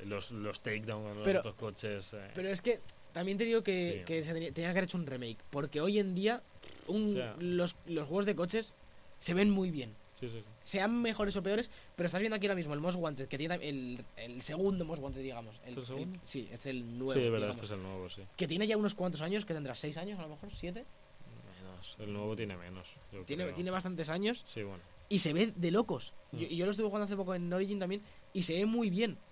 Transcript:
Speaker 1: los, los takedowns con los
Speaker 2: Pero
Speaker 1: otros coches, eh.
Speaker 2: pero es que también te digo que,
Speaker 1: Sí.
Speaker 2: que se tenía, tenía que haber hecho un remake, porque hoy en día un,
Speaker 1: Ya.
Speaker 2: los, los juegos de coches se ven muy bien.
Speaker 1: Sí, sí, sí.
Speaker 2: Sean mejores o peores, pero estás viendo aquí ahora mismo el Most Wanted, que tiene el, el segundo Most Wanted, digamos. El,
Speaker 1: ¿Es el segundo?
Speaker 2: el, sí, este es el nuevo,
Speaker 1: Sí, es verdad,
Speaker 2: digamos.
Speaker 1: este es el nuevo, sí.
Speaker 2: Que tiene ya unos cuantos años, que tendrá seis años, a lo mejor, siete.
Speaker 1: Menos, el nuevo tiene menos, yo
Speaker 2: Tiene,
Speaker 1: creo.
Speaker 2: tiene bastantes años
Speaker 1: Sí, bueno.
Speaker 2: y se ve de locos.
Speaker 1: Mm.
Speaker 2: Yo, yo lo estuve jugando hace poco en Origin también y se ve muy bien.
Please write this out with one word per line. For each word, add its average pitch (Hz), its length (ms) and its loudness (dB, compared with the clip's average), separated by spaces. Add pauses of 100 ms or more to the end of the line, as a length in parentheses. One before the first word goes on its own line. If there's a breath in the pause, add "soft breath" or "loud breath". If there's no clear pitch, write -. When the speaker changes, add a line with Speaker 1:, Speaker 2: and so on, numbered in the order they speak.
Speaker 1:
los, 101 240 -4
los 104 320 -4
takedowns 107 460 -2
con 104 80 -6
los 107 80 -4
Speaker 2:
Pero 190 160 4
Speaker 1:
otros 104 160 -4
coches, 104 580 -4
eh. 101 200 -10
Speaker 2:
pero 185 140 -2
es 190 140 -2
que 233 180 4 (320)
también 190 240 0
te 208 80 2
digo 226 180 4
que, 180 360 2
Speaker 1:
Sí. - 80 -8
Speaker 2:
que 165 180 0
se 160 80 -2
tenía, 165 200 -2
tenía 165 160 0
que 180 100 4
haber 190 60 4
hecho 180 120 -2
un 170 100 0
remake, 123 320 -4 (120)
porque 143 320 0
hoy 202 160 6
en 190 160 4
día 208 280 2 (460)
un, 208 260 4
Speaker 1:
Ya. 123 240 0
Speaker 2:
los, 175 380 2 (100)
los 156 220 0
juegos 190 160 4
de 202 100 4
coches 180 400 0 (460)
se 175 140 0
ven 202 160 8
muy 190 200 6
bien. 123 240 -4 (240)
Speaker 1:
Sí, 123 120 -4
sí, 113 80 -6
sí. 104 60 -10 (200)
Speaker 2:
Sean 226 380 4
mejores 214 340 2
o 190 60 0
peores, 208 280 2 (260 loud breath)
pero 175 100 4
estás 180 160 2
viendo 220 140 2
aquí 202 100 2
ahora 196 80 4
mismo 160 180 0
el 147 80 0
Most 180 180 2
Wanted, 139 300 0
que 143 80 -2
tiene 165 200 0
el, 127 460 -4 (140)
el 120 240 -8
segundo 175 460 2
Most 156 160 -4
Wanted, 135 180 -4
digamos. 117 460 -8
El, 123 60 -8
Speaker 1:
¿Es 123 60 -6
el 123 80 -6
segundo? 156 320 -4
Speaker 2:
el, - 80 -16
sí, 135 140 -4 (100)
este - 40 -10 (160)
es 131 60 -2
el 120 220 -6
nuevo, 131 140 0
Speaker 1:
Sí, 135 60 6
es 127 120 6
verdad, 107 180 4
Speaker 2:
digamos. 113 80 -2
Speaker 1:
este 113 100 -6
es 104 60 -4
el 95 100 -4
nuevo, 92 260 -6
sí. - 140 -10 (140)
Speaker 2:
Que 180 120 0
tiene 180 180 2
ya 214 120 4
unos 208 160 4
cuantos 175 260 0
años, 196 240 0
que 170 80 -2
tendrá 143 220 -4
seis 151 240 -4
años, 196 200 -6
a 175 40 -6
lo 156 60 -8
mejor, 151 220 -10
siete. 180 360 -6 (760)
Speaker 1:
Menos, 92 380 -12
el 104 140 -4
nuevo 104 240 0
tiene 104 200 -4
menos, 87 320 -10 (240)
yo 95 120 -10
Speaker 2:
Tiene, 147 200 -4
Speaker 1:
creo. 165 100 -4
Speaker 2:
tiene 180 160 -2
bastantes 180 380 -2
años 202 380 0
Speaker 1:
Sí, - 160 -6
bueno. 98 200 -8 (260)
Speaker 2:
y 202 100 6
se 156 140 4
ve 208 220 4
de 175 160 2
locos. 185 440 2 (180)
Speaker 1:
Mm. 113 60 -6
Speaker 2:
Yo, 110 100 -2
yo 170 160 0
lo 196 60 4
estuve 208 160 2
jugando 208 180 2
hace 202 120 -2
poco 190 180 0
en 175 180 0
Origin 196 260 2
también 190 240 0 (300 loud breath)
y 185 100 2
se 160 120 2
ve 190 120 4
muy 226 240 4
bien. 190 280 2 (140)